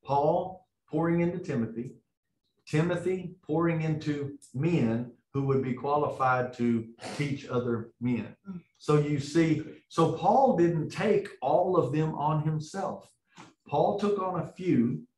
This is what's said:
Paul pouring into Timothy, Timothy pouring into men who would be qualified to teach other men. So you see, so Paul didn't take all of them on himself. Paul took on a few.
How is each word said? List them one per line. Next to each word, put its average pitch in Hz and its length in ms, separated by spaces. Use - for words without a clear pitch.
Paul - 600
pouring 170 320
into 175 180
Timothy, 117 600
Timothy 175 760
pouring 160 400
into 147 580
men 127 580
who 139 100
would 131 180
be 123 120
qualified 131 800
to 117 340
teach 143 300
other 117 520
men. 117 360
So 151 220
you 147 200
see, 160 440
so 156 240
Paul 226 420
didn't 165 340
take - 380
all 180 340
of 135 160
them 156 240
on 151 280
himself. - 680
Paul 175 320
took 208 200
on 180 200
a - 80
few. 151 580